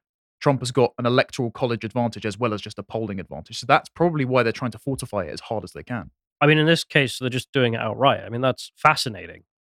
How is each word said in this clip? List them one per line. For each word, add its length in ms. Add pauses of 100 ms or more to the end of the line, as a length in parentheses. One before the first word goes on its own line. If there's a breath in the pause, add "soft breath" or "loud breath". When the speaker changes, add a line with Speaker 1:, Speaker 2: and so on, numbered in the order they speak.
(400)
Speaker 1:
Trump 220
has 80
got 280
an 60
electoral 460
college 340
advantage 400
as 140
well 160
as 80
just 160
a 40
polling 380
advantage. 380
So 80
that's 240
probably 340
why 180
they're 100
trying 180
to 80
fortify 460
it 60
as 100
hard 240
as 80
they 100
can. 280 (300)
Speaker 2:
I 60
mean, 100
in 100
this 180
case, 340
they're 100
just 240
doing 220
it 60
outright. 440
I 60
mean, 100
that's 340
fascinating, 680 (180)